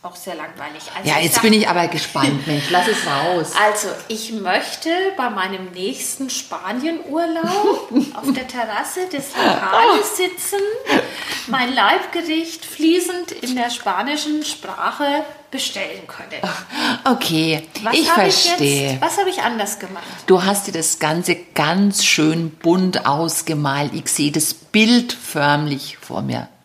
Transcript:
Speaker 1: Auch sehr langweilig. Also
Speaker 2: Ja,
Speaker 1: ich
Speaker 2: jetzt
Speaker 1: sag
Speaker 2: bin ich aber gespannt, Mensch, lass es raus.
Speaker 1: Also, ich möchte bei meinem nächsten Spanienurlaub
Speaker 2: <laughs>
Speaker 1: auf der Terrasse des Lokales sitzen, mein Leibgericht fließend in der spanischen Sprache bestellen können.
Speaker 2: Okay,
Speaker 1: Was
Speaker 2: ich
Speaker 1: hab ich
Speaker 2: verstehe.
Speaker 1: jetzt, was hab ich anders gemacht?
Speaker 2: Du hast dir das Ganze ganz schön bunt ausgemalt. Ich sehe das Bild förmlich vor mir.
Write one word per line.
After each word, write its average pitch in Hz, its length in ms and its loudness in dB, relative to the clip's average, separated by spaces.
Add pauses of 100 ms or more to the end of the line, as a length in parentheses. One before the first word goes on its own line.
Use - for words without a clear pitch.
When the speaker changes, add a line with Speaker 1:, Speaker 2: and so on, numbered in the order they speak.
Speaker 1:
Auch 175 120 -12
sehr 180 180 -10
langweilig. 151 480 -12 (140)
Also 185 120 -4
Speaker 2:
Ja, 151 100 4
Speaker 1:
ich 165 80 0
Speaker 2:
jetzt - 100 -2
Speaker 1:
sag 226 60 4
Speaker 2:
bin 220 100 8
ich 214 160 6
aber 170 180 2
gespannt, 143 640 -2
Mensch, 143 220 -2
lass - 180 4
es 208 180 0
raus. 156 460 0 (100)
Speaker 1:
Also, 208 240 2 (220)
ich 220 240 -8
möchte 214 580 -2 (260)
bei 247 140 -2
meinem 190 400 -4
nächsten 208 580 -6
Spanienurlaub 330 1600 -2 (100)
Speaker 2:
<laughs> - 120 -6
Speaker 1:
auf 254 180 -2
der 254 160 -4
Terrasse 247 640 -4
des 285 140 -6 (100)
Lokales 427 800 4
sitzen, 370 420 -2 (880)
mein 254 260 -2
Leibgericht 320 920 0
fließend 349 640 0
in 247 240 -6
der 240 160 0
spanischen 294 760 -2
Sprache 285 800 -2 (280)
bestellen 190 560 -6
können. - 340 -12 (640)
Speaker 2:
Okay, 160 640 2 (160)
Speaker 1:
Was 226 100 0
Speaker 2:
ich 320 160 4
Speaker 1:
hab 226 160 6
ich - 80 4
Speaker 2:
verstehe. 139 580 2
Speaker 1:
jetzt, 131 100 -2
was 359 160 0
hab 392 100 2
ich 359 140 -4
anders 220 360 -2
gemacht? 185 240 -12 (240)
Speaker 2:
Du 185 160 6
hast 196 240 0
dir 202 60 -8
das 165 260 0
Ganze 165 380 0 (180)
ganz 190 500 4
schön 160 460 2
bunt 180 560 2
ausgemalt. 147 880 0
Ich 156 140 -6
sehe 151 240 0
das 151 220 0
Bild 233 580 4
förmlich 147 840 0
vor - 240 -8
mir. 123 260 -4 (160)